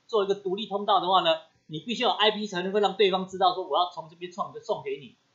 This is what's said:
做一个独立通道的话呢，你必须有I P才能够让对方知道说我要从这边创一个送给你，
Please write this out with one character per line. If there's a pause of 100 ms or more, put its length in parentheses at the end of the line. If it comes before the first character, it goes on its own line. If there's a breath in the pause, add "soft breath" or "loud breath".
做
一
个
独
立
通
道
的
话
呢， (260)
你
必
须
有
I
P
才
能
够
让
对
方
知
道
说
我
要
从
这
边
创
一
个
送
给
你， (180)